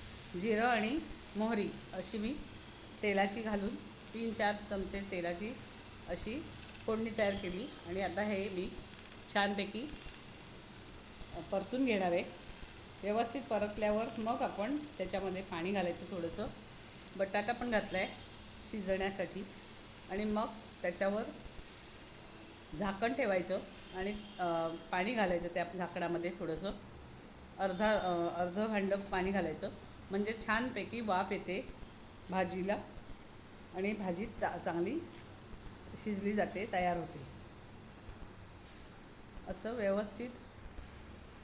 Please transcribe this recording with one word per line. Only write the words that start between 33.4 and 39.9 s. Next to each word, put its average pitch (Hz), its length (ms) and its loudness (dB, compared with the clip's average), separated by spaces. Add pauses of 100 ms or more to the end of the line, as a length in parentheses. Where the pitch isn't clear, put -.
आणि 202 180 2
भाजी 190 320 0
चा-, 175 320 0
चांगली 180 420 2 (1040)
शिजली 202 300 2
जाते, 196 400 2
तयार 180 240 6
होते. 156 220 -4 (2250)
असं 220 260 -2
व्यवस्थित 208 560 2 (1120)